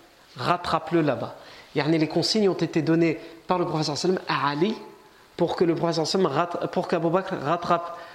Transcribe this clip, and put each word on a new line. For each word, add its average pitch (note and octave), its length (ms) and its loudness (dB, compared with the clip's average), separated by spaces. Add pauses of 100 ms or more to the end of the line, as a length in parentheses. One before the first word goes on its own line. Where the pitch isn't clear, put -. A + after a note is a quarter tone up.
(380)
Rattrape-le E3 640 0
là-bas. B2+ 340 -2 (400)
Yani, D3+ 220 2
les D#3+ 100 2
consignes F#3+ 420 2
ont F3 40 2
été E3 280 0
données D#3+ 380 2 (280)
par F3+ 100 0
le F3 80 0
prophète D#3 300 -2
sallallahu F3+ 320 0
alayhi - 0 -
wa - 0 -
sallam C#3 180 0
à C#3+ 60 2
Ali E3+ 240 0 (600)
pour E3+ 180 0
que - 80 4
le E3+ 120 2
prophète D#3+ 300 0
sallallahu F#3+ 200 2
alayhi C#3+ 140 0
wa F3 60 2
sallam - 160 -6
rat-, - 60 -4
pour - 220 -2
qu'Abu E3 200 0
Bakr F#3 320 -2
rattrape E3+ 560 -2 (180)